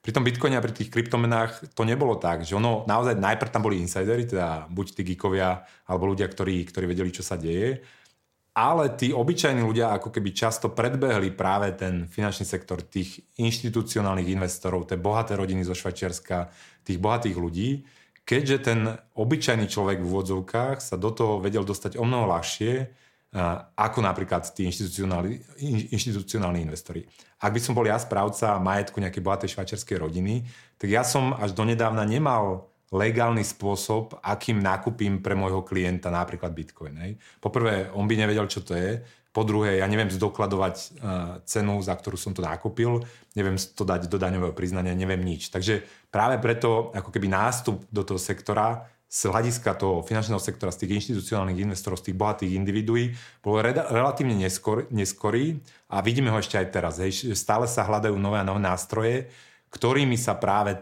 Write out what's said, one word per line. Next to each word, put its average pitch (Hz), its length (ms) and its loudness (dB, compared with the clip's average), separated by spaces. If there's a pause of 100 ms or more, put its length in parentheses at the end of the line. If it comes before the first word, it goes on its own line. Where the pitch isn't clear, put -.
Pri - 80 -6
tom 123 160 2
Bitcoine 127 320 2
a 107 80 0
pri 113 80 -4
tých - 160 -6
kryptomenách 117 880 0
to 113 80 2
nebolo 127 320 2
tak, 85 240 -2
že 87 160 -2
ono 110 320 0
naozaj 113 320 2
najprv 110 320 0
tam 110 80 2
boli 104 160 2
insidery, 98 480 0
teda 85 480 -2
buď 92 240 -6
tí 104 40 -6 (120)
geekovia, 92 480 0 (240)
alebo 92 240 0
ľudia, 98 160 0
ktorí, 92 400 -2
ktorí 90 240 -4
vedeli, 90 240 0
čo - 80 -10
sa 90 160 -4
deje, 92 480 -2 (680)
ale 143 480 4
tí 131 160 2
obyčajní 135 480 2
ľudia 110 320 2
ako 101 160 -6
keby 101 240 -2
často 113 320 0
predbehli 120 640 2
práve 98 400 2
ten 90 400 -4
finančný 104 320 -2
sektor 90 400 -6
tých - 400 -6 (160)
inštitucionálnych 107 880 0
investorov, 92 640 -2
tie 90 80 -2
bohaté 104 400 0
rodiny 95 240 0
zo 87 80 -2
Švajčiarska, 87 800 -6 (320)
tých 90 160 -2
bohatých 107 400 0
ľudí, 101 480 -2 (400)
keďže 135 320 4
ten 113 200 2 (360)
obyčajný 113 560 2
človek 98 320 2
v 87 80 0
úvodzovkách 98 720 0
sa 92 160 -6
do 110 160 0
toho 104 240 2
vedel 101 240 0
dostať 98 320 -4
o 120 80 0
mnoho 120 240 2
ľahšie, 113 640 0 (400)
a, 87 400 -2
ako 110 320 2
napríklad 92 480 0
tí 92 160 -2
inštitucionálni, 92 720 -2 (240)
in-, 120 320 0
inštitucionálni 95 720 -2
investori. 80 400 -10 (320)
Ak 107 160 2
by 120 80 2
som 127 80 -2
bol 113 160 4
ja 107 80 4
správca 104 640 0
majetku 98 400 0
nejakej 95 240 -2
bohatej 98 320 -2
švajčiarskej 98 400 -6
rodiny, 90 480 -2 (320)
tak 101 160 -2
ja 123 160 4
som 131 320 2
až 101 160 -2
donedávna 110 480 2
nemal 110 640 2 (240)
legálny 113 560 2
spôsob, 107 720 -2
akým 104 400 0
nakúpim 98 640 0
pre 98 80 -2
môjho 95 320 0
klienta 90 480 -2
napríklad 87 400 -4
Bitcoin, 78 480 -12
hej. 92 120 -8 (280)
Poprvé, 104 560 2
on 101 80 0
by 107 160 2
nevedel, 107 320 4
čo - 80 -6
to 90 160 -4
je. 98 240 0 (320)
Po 110 160 2
druhé, 104 320 4
ja 95 80 4
neviem 104 240 2
zdokladovať, 95 640 0
e, - 120 -12 (600)
cenu, 101 320 0
za 92 160 -2
ktorú 92 240 -8
som 95 160 -6
to 92 80 -4
nakúpil. 117 560 0 (320)
Neviem 98 240 0
s-, - 160 -4
to 98 160 -2
dať 90 240 0
do 98 80 0
daňového 92 320 0
priznania, 90 400 -2
neviem 92 320 0
nič. 87 320 -4
Takže 98 320 0 (240)
práve 117 320 2
preto, 113 480 2
ako - 240 -8
keby 95 160 0
nástup 107 560 0
do 101 160 -2
toho 92 160 -2
sektora, 107 720 -2 (160)
z - 160 -4
hľadiska 113 560 2
toho 90 240 0
finančného 110 400 -2
sektora, 90 320 -4
z - 80 -6
tých 92 160 -4
inštitucionálnych 98 640 -2
investorov, 95 400 -2
z 98 80 -4
tých 92 80 -4
bohatých 101 400 0
individuí, 113 560 0 (240)
bol 107 240 2
reda-, 127 240 2
relatívne 127 480 2
neskor-, 98 560 0
neskorý 117 720 0 (240)
a 98 160 -2
vidíme 120 240 4
ho 110 80 4
ešte 107 240 0
aj 92 160 2
teraz, 85 240 -2
hej, 98 320 -2
že 92 80 -2
stále 120 320 2
sa 107 160 2
hľadajú 107 320 2
nové 101 160 2
a 98 120 2
nové 95 120 0
nástroje, 110 720 0 (400)
ktorými 127 480 2
sa 110 160 0
práve 101 460 2